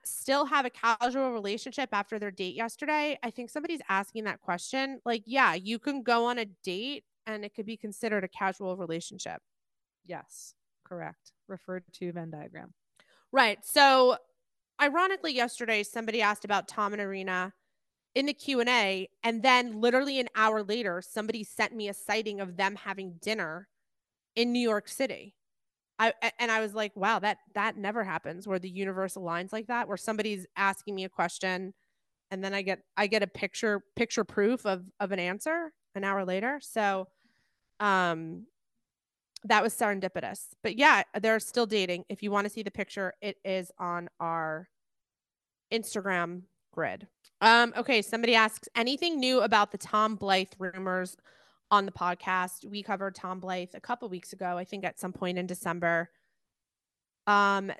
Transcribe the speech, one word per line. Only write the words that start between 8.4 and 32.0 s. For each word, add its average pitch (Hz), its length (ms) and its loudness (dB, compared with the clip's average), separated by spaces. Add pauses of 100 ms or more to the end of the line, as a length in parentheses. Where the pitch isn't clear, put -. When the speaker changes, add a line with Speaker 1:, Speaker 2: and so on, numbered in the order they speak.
Speaker 1:
relationship. 175 640 -8 (640)
Speaker 2:
Yes, - 500 -14 (300)
correct. 170 480 -12 (140)
Referred 185 380 -10 (100)
to 175 180 -8
Venn 165 180 -8
diagram. - 440 -14 (560)
Speaker 1:
Right. 240 340 4
So, 262 520 8 (640)
ironically, 339 500 2
yesterday, 240 520 0
somebody 226 360 -4
asked 208 240 2
about 208 220 0
Tom 208 280 -2
and 214 80 -4
Irina 190 500 -4 (640)
in 269 100 2
the 294 80 0
Q 269 260 -2
and 233 80 2
A, 196 400 2 (140)
and 226 200 0
then 247 380 4
literally 262 400 4
an 240 140 -2
hour 220 300 4
later, 196 360 -2
somebody 214 440 -6
sent 214 300 -2
me 214 140 -4
a 202 60 -6
sighting 208 460 -4
of 180 160 -8
them 196 200 0
having 190 460 -10
dinner 190 460 -4 (680)
in 240 160 2
New 240 80 2
York 214 280 0
City. - 460 -6 (640)
I, 226 140 4 (100)
a-, 226 180 -2
and 240 100 0
I 220 100 2
was 208 140 -4
like, 214 200 -4
"Wow, 208 260 2
that, 196 180 0 (160)
that 208 220 -2
never 208 280 -2
happens 175 420 -8
where 190 140 0
the 185 100 -10
universe 190 440 -4
aligns 175 380 -6
like 220 160 -6
that, 233 200 -2
where 190 80 -4
somebody's 214 500 -4 (100)
asking 196 380 0
me 190 100 -4
a 185 40 -8
question 185 640 -2 (580)